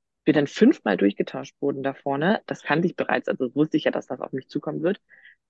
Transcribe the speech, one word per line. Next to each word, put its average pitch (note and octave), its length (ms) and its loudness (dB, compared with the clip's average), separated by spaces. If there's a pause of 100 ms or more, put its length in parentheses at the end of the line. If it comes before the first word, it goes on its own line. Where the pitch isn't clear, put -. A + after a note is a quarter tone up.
(240)
wir D3+ 100 4
dann C#3+ 120 4
fünfmal G#3+ 520 4
durchgetauscht F#3 600 -2
wurden C#3 220 -4
da C3+ 120 -2
vorne. D3 520 -2
Das - 160 -6
kannte D#3+ 240 0
ich D#3+ 80 -2
bereits, - 340 -2
also B2 260 -2
wusste D#3 240 0
ich - 60 -4
ja, B2+ 60 2
dass B2 160 -4
das B2+ 140 -10
auf - 120 -10
mich C3 160 -8
zukommen D3 340 -6
wird. F#3 180 -2 (500)